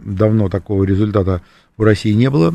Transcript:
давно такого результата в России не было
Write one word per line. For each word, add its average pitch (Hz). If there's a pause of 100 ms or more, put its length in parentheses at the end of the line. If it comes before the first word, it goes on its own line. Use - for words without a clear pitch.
давно 104
такого 98
результата 95 (340)
в -
России 107
не 120
было 165